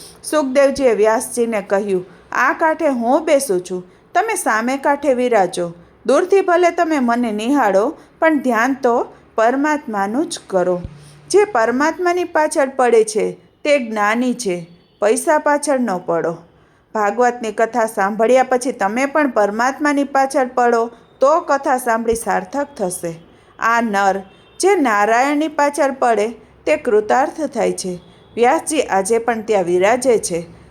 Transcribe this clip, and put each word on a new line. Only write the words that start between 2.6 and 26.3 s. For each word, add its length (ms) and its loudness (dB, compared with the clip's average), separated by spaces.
હું 360 0
બેસું 360 2
છું, 240 -10
તમે 200 0
સામે 420 -2
કાંઠે 380 0
વિરાજો. 580 0
દૂરથી 340 4
ભલે 300 4
તમે 280 0
મને 340 0
નિહાળો, 600 2
પણ 200 2
ધ્યાન 360 0
તો 320 0
પરમાત્માનું 920 0
જ 180 -10
કરો. 360 0
જે 140 4
પરમાત્માની 800 0
પાછળ 440 0
પડે 360 2
છે, 280 -4
તે 140 4
જ્ઞાની 560 -2
છે. 320 -6
પૈસા 380 2
પાછળ 420 0
ન 180 -2
પડો." 380 -2
ભાગવતની 580 0
કથા 340 0
સાંભળ્યા 560 2
પછી 300 -2
તમે 340 -2
પણ 240 0
પરમાત્માની 760 0
પાછળ 420 0
પડો, 440 0
તો 200 4
કથા 380 -2
સાંભળી 360 -2
સાર્થક 520 -4
થશે. 560 -8
આ 220 0
નર 420 0
જે 160 4
નારાયણની 720 2
પાછળ 440 0
પડે, 360 0